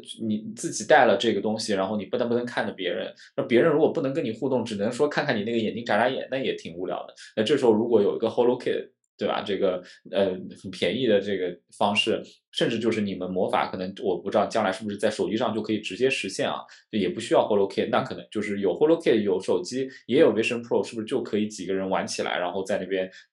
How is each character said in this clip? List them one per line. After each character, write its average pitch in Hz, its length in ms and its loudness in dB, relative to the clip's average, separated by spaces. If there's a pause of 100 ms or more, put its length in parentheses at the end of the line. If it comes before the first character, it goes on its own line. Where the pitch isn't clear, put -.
(220)
你 107 340 -4
自 - 140 -6
己 - 160 -8
带 143 200 8
了 101 120 4
这 113 160 2
个 98 80 -2
东 107 160 -2
西， 110 160 -2
然 95 160 0
后 107 80 -2
你 110 80 -6
不 - 120 -6
能， 120 120 0
不 120 60 0
能 120 100 -2
看 120 220 -4
着 101 60 -6
别 90 180 -4
人， 95 200 -6 (240)
那 135 80 -2
别 120 180 4
人 165 100 6
如 147 80 4
果 151 120 4
不 160 100 -2
能 135 120 -2
跟 156 100 -2
你 113 80 -4
互 131 160 -4
动， 123 160 0
只 110 120 -6
能 101 160 0
说 147 180 2
看 147 160 -2
看 135 100 0
你 104 80 -2
那 113 80 -4
个 120 60 0
眼 107 160 0
睛 117 100 -6
眨 117 140 2
眨 117 100 4
眼， 131 220 -4
那 131 80 -4
也 107 160 -2
挺 85 220 -12
无 90 100 -8
聊 - 220 -6
的。 - 80 -20 (200)
那 110 60 2
这 107 160 2
时 127 80 2
候 113 80 8
如 107 140 2
果 113 120 6
有 92 160 2
一 - 40 -4
个 110 80 0
Holo 120 340 2
Kit， - 300 -4 (240)
对 101 120 -2
吧？ - 180 -2
这 98 120 -2
个， 92 240 0 (300)
呃， 95 200 2 (300)
很 98 100 -12
便 92 280 0
宜 131 60 0
的 104 160 4
这 101 160 -4
个 90 180 -4 (220)
方 104 180 2
式， 104 240 0 (320)
甚 165 160 0
至 117 120 -2
就 113 120 2
是 - 80 0
你 101 140 -2
们 92 160 -6
魔 92 180 0
法， 87 220 0
可 - 80 -8
能 92 160 -6 (100)
我 90 160 0
不 98 100 -8
知 101 60 0
道 101 120 4
将 110 160 0
来 95 80 2
是 104 120 -6
不 104 60 -4
是 101 80 -6
在 107 120 2
手 95 200 -2
机 107 80 -2
上 117 160 -2
就 107 80 -2
可 - 100 -4
以 107 80 0
直 - 160 -10
接 123 140 2
实 117 180 -4
现 107 220 -4
啊， 78 60 -4 (360)
就 110 60 -2
也 92 100 2
不 98 120 -4
需 131 160 0
要 143 60 6
Holo 101 300 2
Kit， 104 200 -2
那 117 100 2
可 - 140 -6
能 87 160 -14
就 107 100 -4
是 101 180 -4
有 98 140 2
Holo 160 260 4
Kit， 120 220 2
有 95 180 0
手 92 220 0
机， 131 260 -6 (200)
也 123 120 2
有 139 140 6
Vision 117 300 -2
Pro， 110 200 0
是 - 120 -10
不 113 40 -8
是 107 60 -4
就 113 160 -2
可 - 160 -2
以 104 100 0
几 95 200 -10
个 95 80 -2
人 95 120 -4
玩 90 200 -2
起 - 160 -4
来， 58 160 -4
然 90 120 -4
后 95 120 -4
在 95 160 -2
那 92 80 -8
边 95 220 -2 (240)